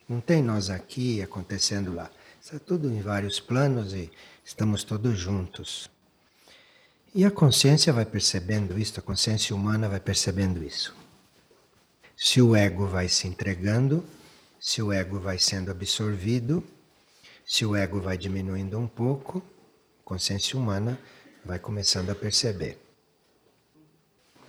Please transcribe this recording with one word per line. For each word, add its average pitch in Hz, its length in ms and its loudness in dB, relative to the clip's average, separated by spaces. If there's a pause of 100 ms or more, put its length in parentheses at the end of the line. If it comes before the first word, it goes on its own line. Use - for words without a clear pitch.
Não 120 140 -4
tem 160 220 4
nós 107 260 0
aqui 113 540 -4
acontecendo 95 720 -4
lá. - 160 -10 (280)
Está - 200 -14
tudo 156 320 -2
em 107 100 -2
vários 101 380 -2
planos 123 540 0
e 87 180 -8 (340)
estamos 107 380 -2
todos 110 340 -2
juntos. 92 720 -6 (1300)
E 190 100 6
a 202 60 6
consciência 151 600 6
vai 117 140 2
percebendo 98 720 0
isso, 107 220 -4
a - 40 -10
consciência 107 520 0
humana 107 340 0
vai 98 100 -2
percebendo 92 640 0
isso. - 320 -6 (1200)
Se - 240 4
o 117 160 8
ego 101 300 4
vai 90 240 0
se - 180 0
entregando, 104 800 0 (540)
se - 220 -4
o 104 120 0
ego 95 260 -2
vai 92 200 -4
sendo 95 320 0
absorvido, 107 920 0 (800)
se - 220 -2
o 104 100 2
ego 98 240 0
vai 92 180 -2
diminuindo 95 640 -4
um 120 80 -4
pouco, 139 520 -2
a - 680 -20
consciência 98 520 -4
humana 113 400 -2 (460)
vai 90 160 -6
começando 98 500 -2
a 101 60 -4
perceber. 101 680 -2 (1700)